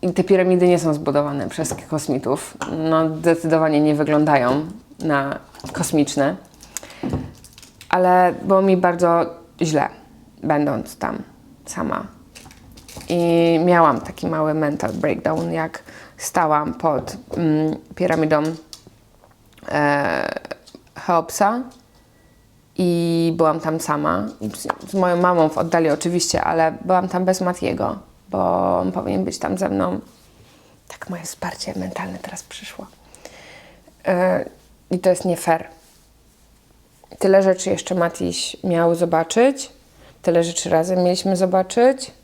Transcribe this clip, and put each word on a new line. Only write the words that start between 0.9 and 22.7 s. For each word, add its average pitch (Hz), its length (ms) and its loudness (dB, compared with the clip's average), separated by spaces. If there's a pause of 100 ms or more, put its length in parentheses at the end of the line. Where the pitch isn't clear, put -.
zbudowane 147 540 -2
przez - 260 -6 (140)
kosmitów. 139 680 -4 (340)
No, 160 260 2
zdecydowanie 160 640 2
nie 151 140 4
wyglądają 147 720 2 (320)
na 139 400 -2 (340)
kosmiczne. 147 640 0 (1500)
Ale 180 540 4
było 190 200 4
mi 190 140 4
bardzo 170 500 2 (360)
źle, 151 260 0 (540)
będąc 147 540 -2
tam - 220 -6 (480)
sama. 50 400 -6 (1000)
I 170 560 2
miałam 170 360 4
taki - 260 -10
mały 156 280 -2
mental 151 380 -2
breakdown, 160 600 -2
jak 160 300 -6 (340)
stałam 151 580 0
pod, 147 420 -2 (200)
mm, 156 400 2 (180)
piramidą, 160 480 2 (1300)
e, 143 720 0 (680)
Cheopsa 196 560 0 (1160)